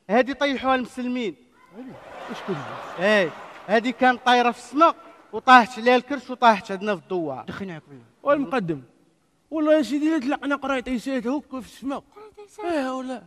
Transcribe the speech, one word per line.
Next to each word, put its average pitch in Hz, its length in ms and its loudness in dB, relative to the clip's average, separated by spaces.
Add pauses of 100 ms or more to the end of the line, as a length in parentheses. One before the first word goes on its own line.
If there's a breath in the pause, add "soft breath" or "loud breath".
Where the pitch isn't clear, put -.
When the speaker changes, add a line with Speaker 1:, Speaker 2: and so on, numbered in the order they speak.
Speaker 1:
هادي 247 240 2
طيحوها 262 420 0
المسلمين. 247 600 -6 (960)
Speaker 2:
واش 233 80 -10 (100)
كل 202 60 -4 (500)
Speaker 1:
ايه، 196 260 4 (380)
هادي 226 240 0
كانت 254 340 2
طايرة 240 260 4
في - 60 -6
السما 302 360 2 (400)
وطاحت 240 460 6
عليها 247 160 4
الكرش 269 340 -2
وطاحت 233 420 2
عندنا 196 240 -4
في 160 60 -8
الدوار. 143 460 -6
Speaker 3:
دخلنا 180 320 -12
كلنا. 139 220 -20 (220)
Speaker 2:
والمقدم. 233 580 -2 (680)
والله 311 260 4
يا 311 40 4
سيدي، 285 280 -2
لا 320 100 0
طلقنا 277 360 -4
قريطيسات 262 720 -4
هكا 262 320 -6
في 202 80 -14
السما. 269 340 -10 (640)
ايه 302 300 -4
ولا؟ 262 340 -10